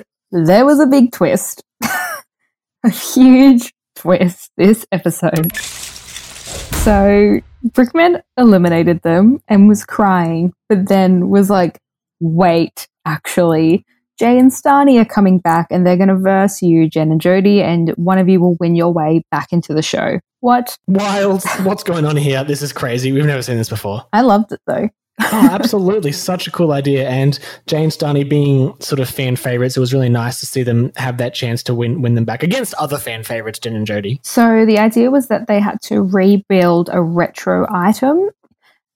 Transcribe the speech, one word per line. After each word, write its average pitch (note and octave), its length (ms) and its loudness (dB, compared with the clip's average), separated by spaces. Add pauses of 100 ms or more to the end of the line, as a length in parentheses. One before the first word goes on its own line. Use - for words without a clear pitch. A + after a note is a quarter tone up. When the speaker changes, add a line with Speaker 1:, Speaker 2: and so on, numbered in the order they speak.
(320)
Speaker 1:
there F3+ 320 4
was C#4+ 160 4
a D4+ 60 4
big C4 260 2
twist. - 580 -4
<laughs> - 120 -16 (1000)
A A#3 60 2
huge C4 880 4 (220)
twist F3+ 600 -2
this G#3 360 2
episode. E3 640 -4
So - 1800 -2 (300)
Brickman E4 520 2 (140)
eliminated F3 680 2
them G3 460 2
and G3+ 180 6
was G#3 180 2
crying, F3 680 -2 (160)
but G3 180 0
then F#3 440 2
was G3 200 2
like, F3+ 300 0 (400)
"Wait, E3 680 0 (180)
actually, D#3+ 800 0 (320)
Jay A#3+ 220 2
and C4 140 6
Stani C#4 480 2
are A3 40 4
coming F#3+ 360 2
back E3 320 0
and F3+ 120 0
they're F3+ 120 2
gonna G3 200 2
verse F#3+ 460 0
you, E3 260 2
Jen D#3 220 -2
and D#3+ 100 0
Jody, F#3+ 400 2
and E3 360 0
one F#3 220 0
of F#3 100 2
you F#3+ 100 4
will F3 220 2
win E3+ 160 0
your E3+ 160 0
way D#3+ 400 0
back D3+ 200 -6
into E3 220 -2
the D#3 80 0
show." - 380 -4 (180)
What? B3 480 -2
Speaker 2:
Wild. G3 560 -2 (220)
What's G3+ 180 -2
going E3+ 220 -2
on D3+ 120 -2
here? C#3 280 -2
This C#3+ 180 -6
is C#3+ 100 -8
crazy. B2+ 380 -4
We've C#3 160 0
never C#3 160 -2
seen B2 140 -4
this A2+ 120 -4
before. G#2+ 440 -10
Speaker 1:
I G#3 80 2
loved A3 320 2
it - 160 -14
though. - 200 -4 (320)
Speaker 2:
Oh, A3 300 2
absolutely. F#3+ 640 -2
Such F3+ 340 -6
a E3 60 -10
cool E3+ 180 0
idea. C#3 380 -2
And C3+ 320 0 (260)
Jay D#3 160 -2
and D#3 80 0
Stani D3 380 -2
being C#3+ 500 2
sort C#3 220 -6
of B2+ 100 -4
fan B2+ 240 -4
favorites, B2 420 -4
it C3 40 -2
was B2+ 120 -2
really C3 160 0
nice A#2+ 300 -2
to - 80 -12
see - 160 -4
them A#2+ 320 -2
have B2 240 -8
that B2 160 -6
chance A#2 300 -6
to B2 100 -4
win, A#2+ 280 -4
win A#2+ 120 0
them A2+ 100 0
back A2+ 200 -6
against A3+ 300 -4
other C#3+ 240 -6
fan A2+ 260 -12
favorites, A2 340 -10
Jen A2+ 160 -10
and G#2+ 100 -6
Jody. G#2 380 -6
Speaker 1:
So A3+ 420 2
the A3 140 2
idea A3+ 320 0
was C4+ 160 0
that A3 220 -4
they G#3 100 0
had G#3 280 -4
to G#3+ 160 -2
rebuild F#3+ 880 2
a F3 100 0
retro F3 640 -2
item B3+ 640 0 (640)